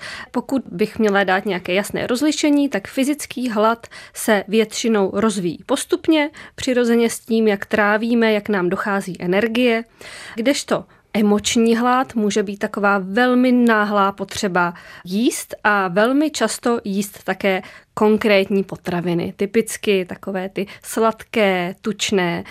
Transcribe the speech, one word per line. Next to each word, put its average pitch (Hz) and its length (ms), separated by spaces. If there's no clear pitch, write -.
Pokud 247 300
bych 196 280
měla 202 240
dát 190 220
nějaké 180 280
jasné 180 340
rozlišení, 285 640
tak 196 180
fyzický 262 640
hlad 220 380
se 208 340
většinou 214 680
rozvíjí 202 520
postupně, 311 640
přirozeně 233 540
s - 100
tím, 226 280
jak 202 180
trávíme, 220 680
jak 208 160
nám 180 200
dochází 190 520
energie, 226 640
kdežto 233 500
emoční 220 640
hlad 247 380
může 208 280
být 196 140
taková 202 400
velmi 247 540
náhlá 214 600
potřeba 180 600
jíst 208 580
a 202 240
velmi 247 420
často 233 540
jíst 202 400
také 185 380
konkrétní 208 720
potraviny. 175 720
Typicky 202 720
takové 190 440
ty 196 180
sladké, 202 960
tučné, 185 680